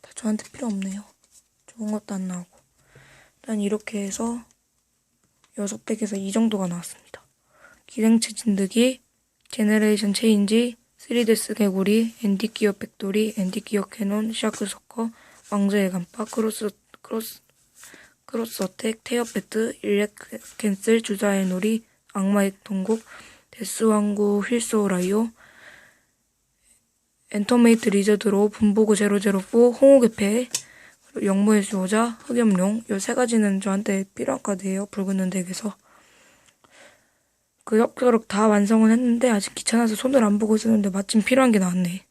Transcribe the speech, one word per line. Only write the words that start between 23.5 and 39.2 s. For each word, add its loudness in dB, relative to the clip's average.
데스 -8
왕국, 0
휠소우 0
라이오, 0
엔터메이트 4
리저드로, 2
분보고 2
제로제로 0
포, 4
홍옥의 8
폐, -2
그리고 -4
영모의 2
수호자, -2
흑염룡. 0
요 -2
세 -4
가지는 2
저한테 -2
필요한 -4
카드예요. -4
붉은 -4
은덱에서. -6
그 0
협조록 0
다 2
완성은 4
했는데 2